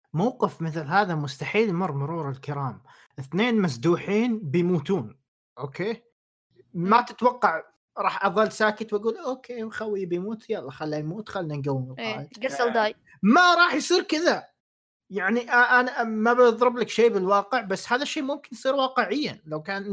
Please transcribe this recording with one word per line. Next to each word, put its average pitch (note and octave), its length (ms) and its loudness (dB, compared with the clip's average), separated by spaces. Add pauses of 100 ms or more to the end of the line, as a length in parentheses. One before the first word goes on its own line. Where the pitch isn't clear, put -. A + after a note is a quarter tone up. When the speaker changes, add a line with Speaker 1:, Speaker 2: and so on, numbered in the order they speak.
(120)
Speaker 1:
موقف F#3+ 500 -2
مثل D#3 240 -6
هذا F#3 280 2
مستحيل D3+ 540 -2
يمر F3 240 -2
مرور C#3 380 -4
الكرام. C3+ 520 -8 (360)
اثنين G#3+ 440 0
مسدوحين F3+ 760 0
بيموتون، F3 800 -2 (400)
أوكي؟ F3 440 -8 (720)
ما F#3+ 240 2
Speaker 2:
مم. A#3 60 2
Speaker 1:
تتوقع A3 580 -2 (360)
راح F#3 260 -2
أظل G3 280 2
ساكت G#3+ 400 -2
وأقول: G#3+ 240 -2
"أوكي، B3+ 540 -10
خوي G#3 360 -6
بيموت، F#3+ 440 -6
يلا D3 200 -6
خله D3+ 260 -6
يموت، D#3+ 320 -8
خلنا D#3 280 -6
نقوم C3+ 420 -4
Speaker 2:
إيه، A3+ 120 -6
Speaker 1:
القائد." G#3 360 -10
Speaker 2:
قص C4+ 140 -4
Speaker 3:
آه. A#3+ 80 2
Speaker 2:
الداي. A3+ 260 0 (280)
Speaker 1:
ما E4+ 320 6
راح F4 200 4
يصير E4+ 280 2
كذا. D4+ 520 0 (560)
يعني، G3 300 0
آ-، A#3+ 140 -6
أنا B3 500 4
ما A3 280 2
بضرب A#3+ 460 6
لك A3+ 100 0
شيء A#3 200 4
بالواقع، G3+ 520 2
بس G3 320 -4
هذا C4 100 0
الشيء D4 200 -4
ممكن C#4+ 300 -6
يصير C4 220 -2
واقعيًا. C4 720 -2
لو D3+ 160 -8
كان G3 300 -8